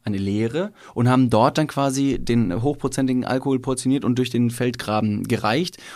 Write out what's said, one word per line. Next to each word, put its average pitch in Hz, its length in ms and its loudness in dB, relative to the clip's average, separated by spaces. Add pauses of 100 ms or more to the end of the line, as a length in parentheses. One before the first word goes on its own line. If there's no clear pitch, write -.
eine 101 160 -4
leere, 113 560 -2 (180)
und 123 160 2
haben 127 220 4
dort 120 260 4
dann 156 120 2
quasi 139 520 -2
den 110 420 0
hochprozentigen 131 640 -2
Alkohol 131 360 0
portioniert 131 440 -2
und 120 140 0
durch 127 100 0
den 120 220 2
Feldgraben 107 720 -2
gereicht. 113 540 -2 (180)